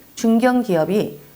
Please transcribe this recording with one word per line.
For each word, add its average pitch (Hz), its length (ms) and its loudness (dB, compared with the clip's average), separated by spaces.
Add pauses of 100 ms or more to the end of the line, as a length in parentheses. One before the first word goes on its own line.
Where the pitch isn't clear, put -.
(140)
중견 233 480 2
기업이 170 560 -2 (180)